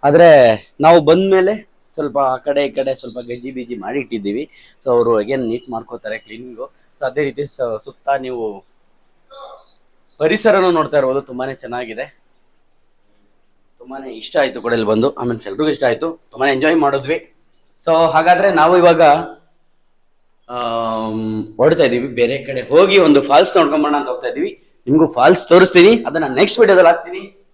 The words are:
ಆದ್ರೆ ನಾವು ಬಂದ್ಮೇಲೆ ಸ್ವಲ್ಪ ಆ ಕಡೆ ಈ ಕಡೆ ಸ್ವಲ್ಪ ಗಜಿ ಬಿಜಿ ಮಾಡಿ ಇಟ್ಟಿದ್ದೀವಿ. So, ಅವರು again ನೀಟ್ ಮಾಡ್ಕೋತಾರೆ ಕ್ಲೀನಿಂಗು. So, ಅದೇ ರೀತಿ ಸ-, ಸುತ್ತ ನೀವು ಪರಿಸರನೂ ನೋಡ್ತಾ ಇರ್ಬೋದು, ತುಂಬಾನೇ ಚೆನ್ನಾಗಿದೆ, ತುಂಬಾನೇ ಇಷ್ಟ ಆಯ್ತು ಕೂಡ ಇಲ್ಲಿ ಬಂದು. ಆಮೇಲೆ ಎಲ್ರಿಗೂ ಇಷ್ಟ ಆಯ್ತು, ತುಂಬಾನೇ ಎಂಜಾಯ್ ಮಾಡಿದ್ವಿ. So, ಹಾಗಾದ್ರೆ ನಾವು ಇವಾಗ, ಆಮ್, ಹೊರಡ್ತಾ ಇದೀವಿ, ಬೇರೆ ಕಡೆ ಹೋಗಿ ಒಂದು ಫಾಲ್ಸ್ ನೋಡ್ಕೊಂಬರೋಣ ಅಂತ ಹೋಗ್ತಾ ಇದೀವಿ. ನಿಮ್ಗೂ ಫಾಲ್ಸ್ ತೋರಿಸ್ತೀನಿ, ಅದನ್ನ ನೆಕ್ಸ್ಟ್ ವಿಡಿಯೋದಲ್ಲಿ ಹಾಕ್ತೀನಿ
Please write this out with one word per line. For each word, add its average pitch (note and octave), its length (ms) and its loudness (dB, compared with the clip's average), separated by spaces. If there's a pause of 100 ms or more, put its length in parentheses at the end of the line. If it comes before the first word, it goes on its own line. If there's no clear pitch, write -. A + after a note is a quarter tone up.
ಆದ್ರೆ D#3+ 240 6 (540)
ನಾವು E3 200 6
ಬಂದ್ಮೇಲೆ F#3+ 680 0 (240)
ಸ್ವಲ್ಪ D3 240 -6
ಆ C3 200 -2
ಕಡೆ C#3+ 280 -4
ಈ C3+ 40 -6
ಕಡೆ C3+ 260 -6
ಸ್ವಲ್ಪ A#2+ 220 -16
ಗಜಿ A#2+ 340 -12
ಬಿಜಿ B2 240 -12
ಮಾಡಿ G#2+ 240 -8
ಇಟ್ಟಿದ್ದೀವಿ. A2+ 520 -10 (320)
So, C3+ 60 -6
ಅವರು A#2 320 2
again B2+ 280 -6
ನೀಟ್ A#2+ 200 -10
ಮಾಡ್ಕೋತಾರೆ A2+ 480 -14
ಕ್ಲೀನಿಂಗು. A2+ 480 -18 (340)
So, C#3+ 60 -8
ಅದೇ C3 180 -6
ರೀತಿ C#3 240 -8
ಸ-, A#2 380 -8
ಸುತ್ತ - 320 -14
ನೀವು A#2 480 -10 (1500)
ಪರಿಸರನೂ F#3 520 0
ನೋಡ್ತಾ D3+ 260 -2
ಇರ್ಬೋದು, C3+ 240 -2
ತುಂಬಾನೇ C3 340 -10
ಚೆನ್ನಾಗಿದೆ, B2 680 -14 (1500)
ತುಂಬಾನೇ C3 360 -16
ಇಷ್ಟ A2 240 -8
ಆಯ್ತು B2+ 240 -2
ಕೂಡ A#2 120 -2
ಇಲ್ಲಿ A2 140 0
ಬಂದು. A2+ 280 0
ಆಮೇಲೆ A#2 340 -8
ಎಲ್ರಿಗೂ D3+ 200 -4
ಇಷ್ಟ C#3 140 -4
ಆಯ್ತು, C#3+ 480 -4
ತುಂಬಾನೇ C3+ 200 -2
ಎಂಜಾಯ್ C#3+ 240 0
ಮಾಡಿದ್ವಿ. C#3 580 -4 (520)
So, E3 240 2
ಹಾಗಾದ್ರೆ F3 420 2
ನಾವು E3+ 260 4
ಇವಾಗ, E3+ 240 4 (1500)
ಆಮ್, A2+ 1080 -6
ಹೊರಡ್ತಾ D#3+ 260 2
ಇದೀವಿ, B2 240 -2
ಬೇರೆ A#2+ 360 -2
ಕಡೆ C3 260 -8
ಹೋಗಿ F#3+ 280 2
ಒಂದು D3 240 4
ಫಾಲ್ಸ್ C#3+ 360 2
ನೋಡ್ಕೊಂಬರೋಣ D3 400 0
ಅಂತ C3+ 120 -8
ಹೋಗ್ತಾ B2+ 180 -8
ಇದೀವಿ. C#3+ 400 -8 (200)
ನಿಮ್ಗೂ D#3 260 2
ಫಾಲ್ಸ್ D#3 360 2
ತೋರಿಸ್ತೀನಿ, F#3 540 4
ಅದನ್ನ D3+ 240 -4
ನೆಕ್ಸ್ಟ್ C3 320 0
ವಿಡಿಯೋದಲ್ಲಿ F#3 300 6
ಹಾಕ್ತೀನಿ - 640 -6